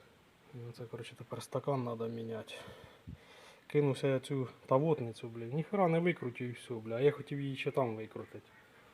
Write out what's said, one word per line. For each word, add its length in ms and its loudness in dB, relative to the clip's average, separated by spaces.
Ну, 180 -12
це, 120 -12
коротше, 320 -12
тепер 260 -10
стакан 420 0
треба 240 -2
міняти. 460 -6
Кинувся 420 4
я 120 4
цю 280 -2
тавотницю, 600 2
блін. 260 -8
Ніхера 340 4
не 100 6
викрутив 500 0
і 40 -4
все, 220 -8
бля. 220 -4
А 40 2
я 100 8
хотів 300 -4
її 160 -2
ще 140 -2
там 260 2
викрутити. 520 -10